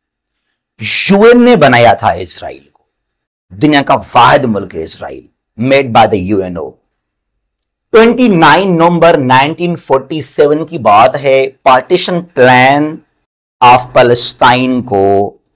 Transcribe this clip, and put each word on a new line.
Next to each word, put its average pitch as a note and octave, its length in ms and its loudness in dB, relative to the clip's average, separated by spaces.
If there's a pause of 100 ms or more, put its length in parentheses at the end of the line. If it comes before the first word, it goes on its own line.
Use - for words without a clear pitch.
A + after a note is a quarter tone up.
(1120)
यूएन A#3 320 4
ने B3 120 4
बनाया A#2+ 400 2
था G2+ 180 -2
इसराइल D#2+ 500 -14 (100)
को, - 120 -20 (680)
दुनिया C#3+ 280 0
का C#3 140 0
वाहिद B2+ 500 0
मुल्क G2 300 -6
है D#2+ 80 -8
इसराइल, C#2+ 400 -14 (420)
made C3+ 260 0
by A2+ 140 2
the G2+ 160 -2
यूएनओ। F#2 480 -6 (1200)
ट्वेंटी A#3 380 2
नाइन F3 420 2
नवंबर E3+ 460 2
नाइनटीन D3 580 -2
फ़ोर्टी C3 460 -4
सेवन D3+ 440 -2
की E3 120 -12
बात A2 380 2
है, C3+ 420 -2 (100)
partition E3+ 540 -2 (180)
plan C3 560 2 (680)
of B2 160 4
Palestine B2+ 1000 0
को G2 580 -2 (160)